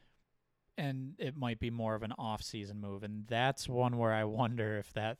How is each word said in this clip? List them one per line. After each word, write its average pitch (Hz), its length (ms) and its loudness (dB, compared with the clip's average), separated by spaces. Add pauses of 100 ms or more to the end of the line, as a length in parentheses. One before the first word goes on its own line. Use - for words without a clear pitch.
(800)
And 135 400 -2
it 143 160 -4
might 120 240 -2
be 120 120 0
more 113 240 0
of 110 80 -2
an 107 100 -2
off-season 107 680 -6
move. 101 220 -6
And 107 240 -6
that's 123 400 2
one 123 300 2
where 117 160 6
I 110 120 4
wonder 110 520 2
if - 160 -6
that 110 280 -2